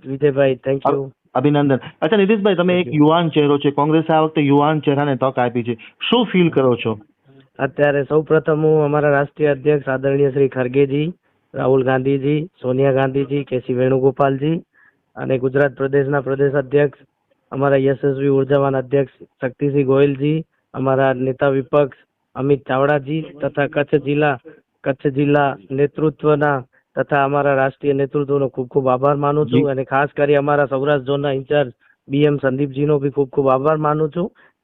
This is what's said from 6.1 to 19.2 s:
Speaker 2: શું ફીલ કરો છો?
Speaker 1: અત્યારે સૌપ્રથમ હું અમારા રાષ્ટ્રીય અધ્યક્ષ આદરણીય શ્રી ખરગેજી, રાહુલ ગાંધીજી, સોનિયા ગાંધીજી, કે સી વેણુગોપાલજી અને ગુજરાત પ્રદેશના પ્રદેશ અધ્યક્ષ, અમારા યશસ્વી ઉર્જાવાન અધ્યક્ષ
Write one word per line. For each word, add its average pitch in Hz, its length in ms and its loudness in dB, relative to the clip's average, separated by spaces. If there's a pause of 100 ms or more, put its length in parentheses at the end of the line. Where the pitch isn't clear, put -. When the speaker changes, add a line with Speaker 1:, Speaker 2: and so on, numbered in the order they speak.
Speaker 2:
શું 233 160 2
ફીલ 180 220 2
કરો 131 280 2
છો? 110 220 -6 (600)
Speaker 1:
અત્યારે 143 440 -2
સૌપ્રથમ 156 640 0
હું 156 180 2
અમારા 147 240 0
રાષ્ટ્રીય 143 400 0
અધ્યક્ષ 139 400 0
આદરણીય 139 420 0
શ્રી 135 180 0
ખરગેજી, 139 640 -2 (420)
રાહુલ 135 300 0
ગાંધીજી, 139 600 -2 (160)
સોનિયા 131 300 0
ગાંધીજી, 135 520 -2
કે 127 140 -6
સી 127 160 -6
વેણુગોપાલજી 135 880 0 (540)
અને 131 220 -4
ગુજરાત 135 340 0
પ્રદેશના 139 480 -2
પ્રદેશ 135 320 -2
અધ્યક્ષ, 139 460 0 (540)
અમારા 139 240 0
યશસ્વી 135 520 0
ઉર્જાવાન 135 480 2
અધ્યક્ષ 131 500 -2 (160)